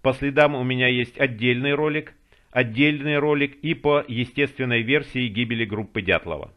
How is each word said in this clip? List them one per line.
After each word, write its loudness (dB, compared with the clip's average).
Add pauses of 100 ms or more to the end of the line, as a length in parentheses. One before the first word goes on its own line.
По 2
следам 2
у -2
меня 2
есть 0
отдельный 0
ролик, -2 (380)
отдельный 0
ролик 0
и -2
по 0
естественной -2
версии -2
гибели -2
группы -6
Дятлова. -2